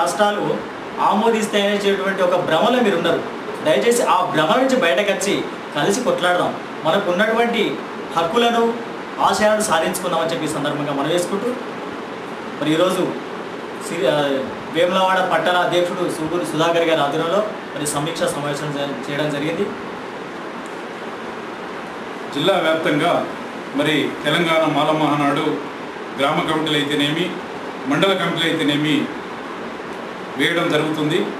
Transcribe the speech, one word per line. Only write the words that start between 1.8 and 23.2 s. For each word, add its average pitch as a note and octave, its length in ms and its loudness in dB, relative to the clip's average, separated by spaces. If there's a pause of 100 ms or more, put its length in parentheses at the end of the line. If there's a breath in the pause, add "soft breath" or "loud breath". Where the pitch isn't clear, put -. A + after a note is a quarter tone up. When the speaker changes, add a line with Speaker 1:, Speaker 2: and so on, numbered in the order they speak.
Speaker 1:
ఒక F3+ 140 4 (100)
భ్రమలో A#3+ 400 4
మీరు F3 140 4
ఉన్నారు. E3+ 220 2 (440)
దయచేసి A#3 360 4 (120)
ఆ - 20 6 (180)
భ్రమ G3 160 4 (100)
నుంచి C4 240 4
బయటకు G3 280 4
వచ్చి F#3 220 0 (420)
కలిసి G3 320 2
కొట్లాడదాం. F3 440 2 (320)
మనకు F#3 280 2
ఉన్నటువంటి A3 500 2 (540)
హక్కులను, A#3 480 2 (640)
ఆశయాలను G#3 420 4
సాధించుకుందామని E3+ 600 0
చెప్పి D#3 120 -2
ఈ D3+ 120 -2
సందర్భంగా C#3+ 360 -2
మనం C#3 220 0
వేసుకుంటూ, G3 360 0 (1120)
మరి D3 160 0
ఈరోజు F#3 260 2 (840)
శ్రీ, E3+ 200 -4
ఆ, D3+ 100 4 (600)
వేములవాడ F#3 420 4 (140)
పట్టణ F3 240 2 (100)
అధ్యక్షుడు F3 380 0 (120)
సూగూరు D#3+ 280 -2
సుధాకర్ E3 440 2
గారి D#3 120 4
ఆధ్వర్యంలో D#3+ 400 2 (340)
మరి D3 120 -4
సమీక్షా D#3+ 400 -2
సమావేశం D3 500 -4
చే-, C#3+ 180 -2 (100)
చేయడం D3 300 -2
జరిగింది. D#3+ 300 -2 (2750)
Speaker 2:
జిల్లా F3 200 4 (100)
వ్యాప్తంగా D#3+ 480 2 (680)